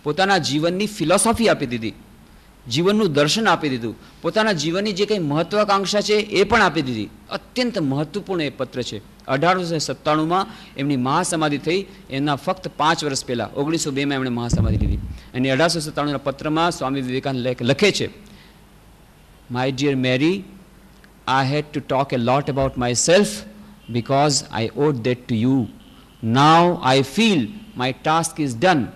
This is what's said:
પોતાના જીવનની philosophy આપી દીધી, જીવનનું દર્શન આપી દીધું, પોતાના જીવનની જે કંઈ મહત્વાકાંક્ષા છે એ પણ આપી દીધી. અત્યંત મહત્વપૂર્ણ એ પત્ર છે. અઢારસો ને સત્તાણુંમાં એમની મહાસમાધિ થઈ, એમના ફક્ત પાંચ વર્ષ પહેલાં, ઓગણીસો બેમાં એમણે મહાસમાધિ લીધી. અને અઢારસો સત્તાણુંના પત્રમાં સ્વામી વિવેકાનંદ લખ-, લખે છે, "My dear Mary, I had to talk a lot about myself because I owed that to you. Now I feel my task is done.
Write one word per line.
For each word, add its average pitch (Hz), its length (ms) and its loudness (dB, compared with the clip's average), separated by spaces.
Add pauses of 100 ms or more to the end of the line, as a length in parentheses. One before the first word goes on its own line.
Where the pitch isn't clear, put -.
પોતાના 185 340 2
જીવનની 160 480 0
philosophy 208 640 2
આપી 151 160 2
દીધી, 113 280 -6 (760)
જીવનનું 180 440 2
દર્શન 151 340 2
આપી 160 220 2
દીધું, 117 260 -4 (260)
પોતાના 214 300 0
જીવનની 175 400 -2
જે 196 140 0
કંઈ 208 140 -2
મહત્વાકાંક્ષા 196 840 0
છે 202 120 0
એ 208 300 2
પણ 214 180 2
આપી 165 200 2
દીધી. 117 280 -4 (200)
અત્યંત 240 500 -4
મહત્વપૂર્ણ 156 600 -2
એ 143 80 -2
પત્ર 127 320 -6
છે. 110 200 -8 (260)
અઢારસો 170 460 0
ને 156 60 -2
સત્તાણુંમાં 160 680 -2 (300)
એમની 139 180 0
મહાસમાધિ 151 600 0
થઈ, 180 280 -2 (240)
એમના 143 260 -2
ફક્ત 185 320 -6
પાંચ 160 360 0
વર્ષ 135 220 -4
પહેલાં, 110 280 -4
ઓગણીસો 151 380 -2
બેમાં 143 240 -2
એમણે 131 140 -2
મહાસમાધિ 120 480 0
લીધી. - 180 0 (380)
અને 127 160 0
અઢારસો 160 300 2
સત્તાણુંના 147 380 -4
પત્રમાં 156 540 -2
સ્વામી 139 300 -4
વિવેકાનંદ 127 460 -4
લખ-, 123 160 -4
લખે 139 280 4
છે, - 140 -2 (1500)
"My 131 180 0
dear 139 220 0
Mary, 131 460 2 (880)
I 131 260 2
had 151 100 0 (140)
to 127 40 -4 (100)
talk 135 280 0
a 117 80 0
lot 139 200 2
about 131 400 -2
myself 165 380 4 (680)
because 135 400 2 (240)
I 113 100 0 (120)
owed 147 160 2
that 123 380 -2
to - 20 2
you. 127 300 4 (600)
Now 160 580 6
I 135 180 4
feel 196 400 2 (380)
my 127 140 0 (120)
task 156 420 0
is 123 140 -4
done. 170 220 4 (120)